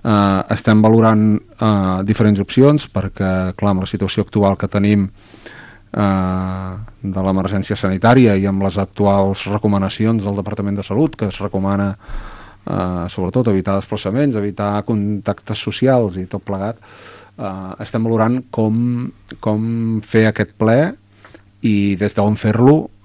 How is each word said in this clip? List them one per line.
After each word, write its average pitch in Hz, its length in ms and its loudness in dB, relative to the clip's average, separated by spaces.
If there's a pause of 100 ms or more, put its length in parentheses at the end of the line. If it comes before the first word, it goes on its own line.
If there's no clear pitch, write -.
eh, 101 460 2
estem 107 320 4
valorant, 110 580 4 (200)
eh, 95 440 0
diferents 107 360 2
opcions 143 520 4
perquè, 92 640 -2
clar, 104 160 0
amb 92 80 0
la 95 100 -4
situació 98 320 -4
actual 98 340 0
que 101 120 -6
tenim, 101 400 2 (840)
eh, 92 800 -2 (300)
de 95 200 -4
l'emergència 95 540 -2
sanitària 107 600 4
i 98 100 0
amb 98 160 -2
les 98 160 -2
actuals 98 680 0
recomanacions 101 760 0
del 101 120 -4
Departament 101 400 -6
de 98 60 -6
Salut, 147 340 -2
que 107 120 -4
es - 100 -8
recomana, 98 580 -2 (680)
eh, 90 420 -4
sobretot 104 400 -2
evitar 98 280 0
desplaçaments, 110 600 -2
evitar 101 480 -4
contactes 104 760 -4
socials 113 580 0
i 92 100 -8
tot 95 180 -10
plegat, 101 320 -6 (640)
eh, 95 420 -10
estem 110 240 -4
valorant 113 460 0
com, 120 600 -2 (300)
com 113 640 -2
fer 110 240 2
aquest 107 320 -2
ple 123 360 2 (680)
i 101 340 2
des 101 180 -2
d'on 104 220 2
fer-lo 120 540 4 (140)